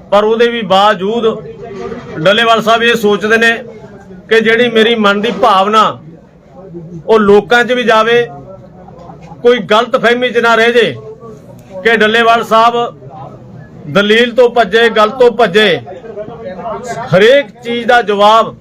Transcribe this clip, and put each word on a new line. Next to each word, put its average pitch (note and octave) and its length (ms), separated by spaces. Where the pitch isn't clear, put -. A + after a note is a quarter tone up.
ਪਰ G#3 140
ਉਹਦੇ A3+ 240
ਵੀ A#3 160
ਬਾਵਜੂਦ G3 600
ਡੱਲੇਵਾਲ A3 440
ਸਾਹਿਬ A3+ 200
ਇਹ A#3 140
ਸੋਚਦੇ G#3 420
ਨੇ A#3 120
ਕਿ A3 120
ਜਿਹੜੀ A3+ 300
ਮੇਰੀ A3 260
ਮਨ G#3 240
ਦੀ A#3 100
ਭਾਵਨਾ G#3 420
ਉਹ A3 120
ਲੋਕਾਂ G#3 460
'ਚ A3+ 80
ਵੀ B3 120
ਜਾਵੇ, A3+ 380
ਕੋਈ A#3+ 240
ਗਲਤਫਹਿਮੀ A#3 640
'ਚ G#3+ 80
ਨਾ A#3 160
ਰਹਿ A3+ 180
ਜੇ G#3+ 220
ਕਿ A3+ 120
ਡੱਲੇਵਾਲ A3+ 480
ਸਾਹਿਬ - 1500
ਦਲੀਲ A3 420
ਤੋਂ B3 160
ਭੱਜੇ, A3+ 400
ਗੱਲ G#3+ 200
ਤੋਂ A#3+ 220
ਭੱਜੇ। G#3 460
ਹਰੇਕ A3 420
ਚੀਜ਼ A#3+ 240
ਦਾ A#3+ 140
ਜਵਾਬ, G#3 580